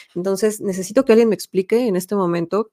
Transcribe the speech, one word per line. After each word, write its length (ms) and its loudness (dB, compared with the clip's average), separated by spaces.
Entonces, 460 -2
necesito 440 -2
que 100 4
alguien 160 6
me 40 2
explique 540 -2
en 80 0
este 180 -4
momento 580 -2